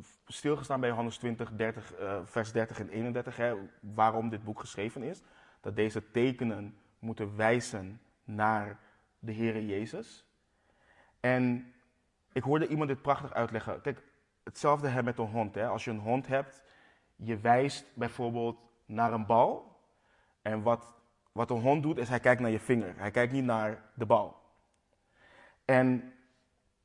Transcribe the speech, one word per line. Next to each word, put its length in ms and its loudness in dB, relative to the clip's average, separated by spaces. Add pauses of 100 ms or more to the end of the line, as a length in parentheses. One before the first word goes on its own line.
(260)
stilgestaan 540 -2
bij 100 2
Johannes 280 -2
twintig, 380 -4
dertig, 380 -4
eh, 300 -4
vers 280 -4
dertig 280 -2
en 100 -6
eenendertig, 480 -4
hè, 180 0 (240)
waarom 500 2
dit 140 -6
boek 160 -8
geschreven 440 -6
is. 180 -8 (400)
Dat 140 -8
deze 360 0
tekenen 680 0 (220)
moeten 360 -6
wijzen 680 0 (220)
naar 560 0 (400)
de 140 -8
Heere 320 -2
Jezus. 600 -8 (920)
En 540 2 (580)
ik 120 -2
hoorde 240 2
iemand 220 0
dit 120 -4
prachtig 320 -2
uitleggen. 480 -2
Kijk, 220 -6 (400)
hetzelfde 440 0
hè, 160 0
met 140 -2
een 80 -2
hond, 300 -2
hè. 120 -2
Als 160 -4
je 80 -6
een 80 -4
hond 280 0
hebt, 360 -2 (520)
je 220 -4
wijst 560 2
bijvoorbeeld 640 -4 (280)
naar 280 0
een 120 -2
bal. 540 4 (640)
En 200 -2
wat, 340 0 (360)
wat 180 -2
een 120 0
hond 220 4
doet, 140 0
is 120 -2
hij 100 2
kijkt 220 6
naar 100 2
je 80 2
vinger. 380 0
Hij 140 -4
kijkt 220 2
niet 100 0
naar 500 -2
de 120 -6
bal. 320 4 (1300)
En 480 4 (720)